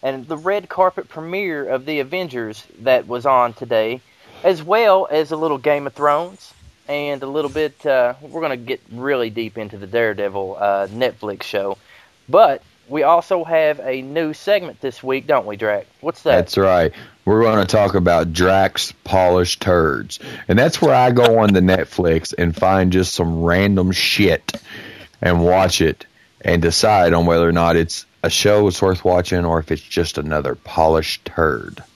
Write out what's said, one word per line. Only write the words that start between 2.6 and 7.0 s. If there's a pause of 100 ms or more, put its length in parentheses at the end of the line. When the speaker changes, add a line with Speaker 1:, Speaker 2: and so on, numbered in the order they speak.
Speaker 1:
that
was
on
today, (420)
as
well
as
a
little
Game
of
Thrones (360)
and